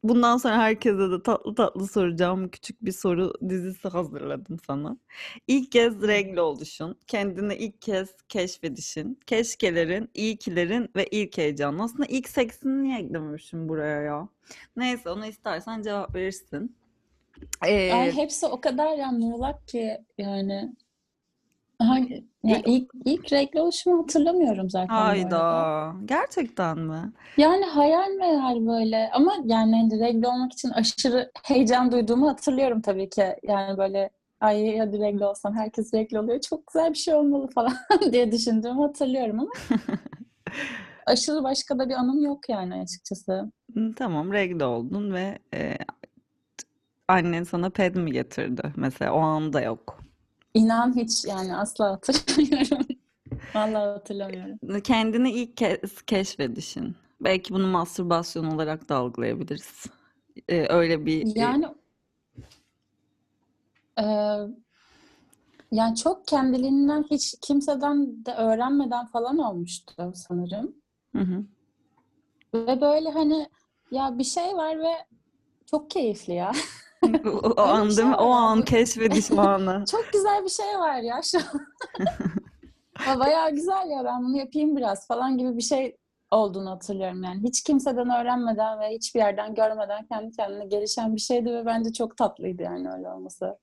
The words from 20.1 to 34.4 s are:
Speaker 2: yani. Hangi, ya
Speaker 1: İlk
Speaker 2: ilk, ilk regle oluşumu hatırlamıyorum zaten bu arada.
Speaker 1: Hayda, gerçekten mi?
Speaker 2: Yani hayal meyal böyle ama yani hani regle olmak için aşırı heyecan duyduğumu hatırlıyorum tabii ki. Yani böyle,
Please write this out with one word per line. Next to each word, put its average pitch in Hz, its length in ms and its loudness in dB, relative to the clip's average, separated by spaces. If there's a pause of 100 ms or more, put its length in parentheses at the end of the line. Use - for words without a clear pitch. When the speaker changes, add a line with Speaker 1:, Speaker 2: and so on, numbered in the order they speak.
Speaker 2:
yani. 196 580 -4 (1080)
Hangi, 247 440 2 (180)
ya 226 140 6
Speaker 1:
İlk - 100 -2
Speaker 2:
ilk, 254 240 2 (140)
ilk 302 280 0
regle 285 280 2
oluşumu 339 420 2
hatırlamıyorum 294 680 2
zaten 190 280 0
bu 214 40 4
arada. 185 380 2
Speaker 1:
Hayda, 160 540 2 (120)
gerçekten 233 760 -2
mi? 160 320 -6 (260)
Speaker 2:
Yani 349 280 6
hayal 320 460 4
meyal 302 440 2 (120)
böyle 220 460 2
ama 320 200 6 (120)
yani 220 300 4
hani 220 240 4
regle 233 280 2
olmak 254 260 -2
için - 160 -4
aşırı 247 640 0 (120)
heyecan 247 480 4
duyduğumu 240 380 4
hatırlıyorum 262 520 2
tabii 196 280 -2
ki. 190 340 2
Yani 196 340 0
böyle, 196 320 0 (320)